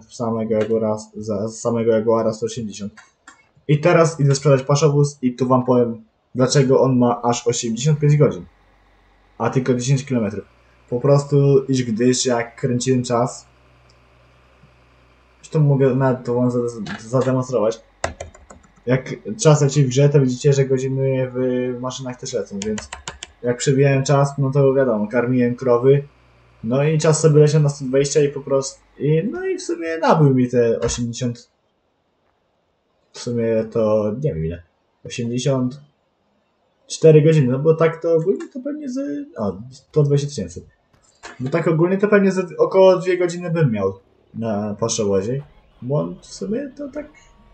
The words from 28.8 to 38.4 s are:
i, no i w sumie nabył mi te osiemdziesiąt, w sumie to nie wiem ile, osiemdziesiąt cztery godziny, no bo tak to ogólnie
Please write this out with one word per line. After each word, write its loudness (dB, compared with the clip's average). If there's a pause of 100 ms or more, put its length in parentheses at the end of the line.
i, 0
no -8
i -4
w -14
sumie -6
nabył 4
mi 2
te 0
osiemdziesiąt, -6 (1600)
w -20
sumie -2
to 0 (120)
nie -2
wiem -6
ile, -8 (420)
osiemdziesiąt -4 (1080)
cztery 6
godziny, 4
no -2
bo 2
tak 0
to 2
ogólnie -2